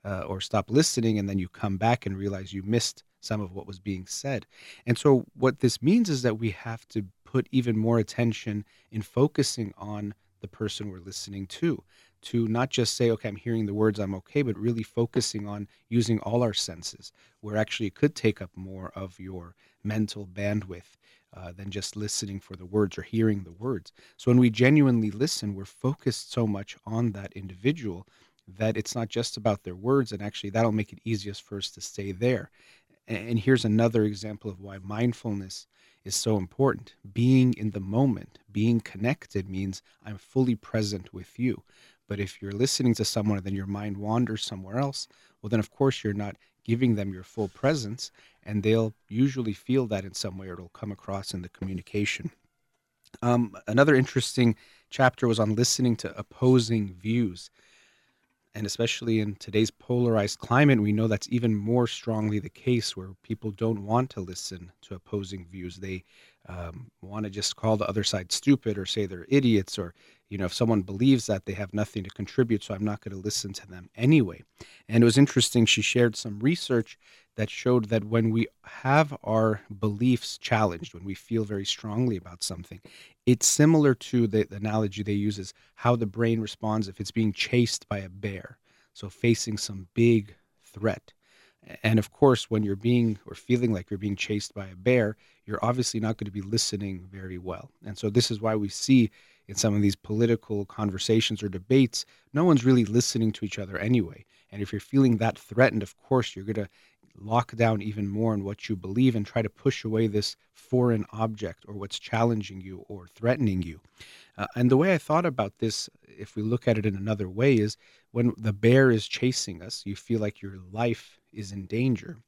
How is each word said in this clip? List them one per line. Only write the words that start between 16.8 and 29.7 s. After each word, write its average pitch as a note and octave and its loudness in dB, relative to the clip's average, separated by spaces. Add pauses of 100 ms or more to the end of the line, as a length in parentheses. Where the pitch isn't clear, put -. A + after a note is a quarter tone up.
where G#2 -6
actually G#2+ -2
it F#2 -6
could - 0
take G#2+ 0
up F#2 -14
more F#2 -12
of F#2+ -14
your F#2 -14 (300)
mental G#2 -2
bandwidth, F#2+ -6 (360)
uh, F2+ -16
than G2 -12
just F#2+ -8
listening G2+ -6
for F#2 -18
the F2 -18
words G2+ 2
or F#2 -10
hearing G#2+ 0
the E2+ -18
words. G#2 -8 (240)
So - 2
when B2 8
we B2 8
genuinely B2 6
listen, G#2 -4
we're G2 -10
focused - -6
so A#2+ 0
much G2+ -4
on A2+ -2
that G2 -12
individual G2 -6 (400)
that A2 -2
it's - -6
not A2+ -4
just - -6
about G#2 -2
their F2+ -12